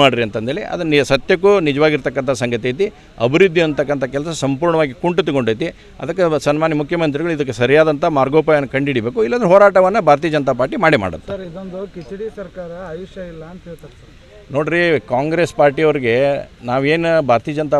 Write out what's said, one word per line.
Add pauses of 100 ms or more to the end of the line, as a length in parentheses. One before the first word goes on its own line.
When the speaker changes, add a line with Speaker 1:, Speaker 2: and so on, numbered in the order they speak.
Speaker 1:
ಮಾಡ್ರಿ
ಅಂತಂದೇಳಿ, (120)
ಅದನ್ನು
ಸತ್ಯಕ್ಕೂ (180)
ನಿಜವಾಗಿರ್ತಕ್ಕಂಥ (120)
ಸಂಗತಿ
ಐತಿ. (400)
ಅಭಿವೃದ್ಧಿ
ಅಂತಕ್ಕಂಥ (100)
ಕೆಲಸ (140)
ಸಂಪೂರ್ಣವಾಗಿ
ಕುಂಠಿತಗೊಂಡೈತಿ. (340)
ಅದಕ್ಕೆ
ಸನ್ಮಾನ್ಯ
ಮುಖ್ಯಮಂತ್ರಿಗಳು
ಇದಕ್ಕೆ
ಸರಿಯಾದಂಥ (140)
ಮಾರ್ಗೋಪಾಯನ
ಕಂಡುಹಿಡಿಬೇಕು,
ಇಲ್ಲಾಂದ್ರೆ
ಹೋರಾಟವನ್ನು
ಭಾರತೀಯ
ಜನತಾ
ಪಾರ್ಟಿ
ಮಾಡೇ
ಮಾಡುತ್ತೆ.
Speaker 2:
ಸರ್,
ಇದೊಂದು (140)
ಕಿಚಡಿ (120)
ಸರ್ಕಾರ, (220)
ಆಯುಷ್ಯ (120)
ಇಲ್ಲ
ಅಂತ
ಹೇಳ್ತಾರೆ
ಸರ್. (440)
Speaker 1:
ನೋಡ್ರಿ, (300)
ಕಾಂಗ್ರೆಸ್
ಪಾರ್ಟಿಯವ್ರಿಗೆ (540)
ನಾವೇನು (180)
ಭಾರತೀಯ
ಜನತಾ